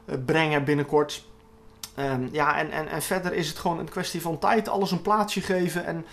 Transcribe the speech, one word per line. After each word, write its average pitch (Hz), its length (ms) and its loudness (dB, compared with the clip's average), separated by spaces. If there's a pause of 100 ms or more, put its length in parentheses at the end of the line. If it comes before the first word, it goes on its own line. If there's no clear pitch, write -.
eh, - 200 -6
brengen 151 400 2
binnenkort. 147 640 2 (680)
Ehm, 131 380 -2
ja, 147 260 2
en, 151 120 0
en, 151 180 -4
en 156 140 -4
verder 180 300 -2
is 160 160 0
het - 100 -8
gewoon 170 200 -2
een 165 100 -6
kwestie 175 320 -4
van 165 180 -4
tijd, 220 300 2
alles 196 220 0
een 180 120 0
plaatsje 208 380 2
geven. 175 440 0
En, 165 280 -6